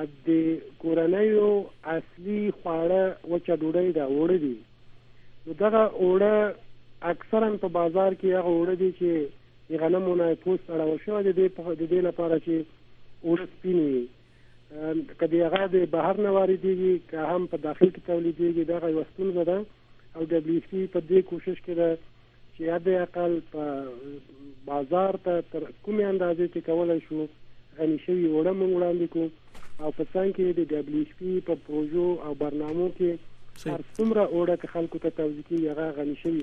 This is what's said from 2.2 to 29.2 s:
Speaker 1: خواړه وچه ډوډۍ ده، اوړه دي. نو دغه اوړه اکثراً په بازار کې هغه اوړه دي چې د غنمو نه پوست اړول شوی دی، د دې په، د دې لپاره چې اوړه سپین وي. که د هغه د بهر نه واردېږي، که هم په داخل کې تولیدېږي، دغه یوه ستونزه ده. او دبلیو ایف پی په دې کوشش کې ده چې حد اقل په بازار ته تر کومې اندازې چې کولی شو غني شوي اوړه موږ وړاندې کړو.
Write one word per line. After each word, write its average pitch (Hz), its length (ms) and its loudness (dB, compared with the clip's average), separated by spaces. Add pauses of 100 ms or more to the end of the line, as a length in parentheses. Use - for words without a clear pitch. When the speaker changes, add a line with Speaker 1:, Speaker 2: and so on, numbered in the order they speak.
Speaker 1:
خواړه 170 460 2 (280)
وچه 175 300 0
ډوډۍ 170 360 2
ده، 151 100 2
اوړه 160 360 2
دي. 131 120 -2 (920)
نو 160 60 -10 (120)
دغه 214 200 4 (180)
اوړه 190 340 6 (760)
اکثراً 220 400 0 (120)
په 196 40 -2 (100)
بازار 175 420 4
کې 190 180 2
هغه 175 180 2
اوړه 175 260 2
دي 185 80 4 (100)
چې 180 100 2 (600)
د - 20 -16 (120)
غنمو 180 380 2
نه 170 60 2 (160)
پوست 185 300 0
اړول 156 320 -2
شوی 208 180 -2
دی، 196 80 4
د 170 80 -2
دې 185 160 6
په، 170 80 -10 (180)
د - 100 0
دې 180 180 4
لپاره 165 260 0 (100)
چې 165 100 0 (720)
اوړه 175 280 2
سپین 185 320 0
وي. 131 180 2 (1160)
که 170 120 2
د - 20 4 (120)
هغه 180 180 2 (100)
د 190 40 4 (180)
بهر 165 200 2 (100)
نه 196 100 0
واردېږي، 185 580 2 (160)
که 160 100 -6 (120)
هم 180 200 0
په 170 140 -4
داخل 151 280 6
کې - 160 -14
تولیدېږي، 170 540 0 (100)
دغه 170 200 -2
یوه 156 160 -2
ستونزه 185 400 -2
ده. 185 80 0 (580)
او 165 60 -10 (100)
دبلیو 165 280 2
ایف - 100 -8
پی 190 120 -2 (120)
په 180 60 0 (100)
دې 185 100 6 (100)
کوشش 175 360 -6
کې 180 140 -6
ده 170 100 4 (640)
چې - 80 -14 (120)
حد 170 140 -4
اقل 175 460 0 (180)
په 151 120 -8 (1080)
بازار 160 440 0 (120)
ته 180 80 0 (180)
تر 156 120 -6 (200)
کومې 214 280 0
اندازې 175 420 0
چې 175 60 -6 (100)
کولی 170 380 0
شو 156 120 -6 (580)
غني 156 280 0
شوي 180 220 2
اوړه 160 320 2
موږ 185 140 2
وړاندې 175 400 0
کړو. 165 140 0 (540)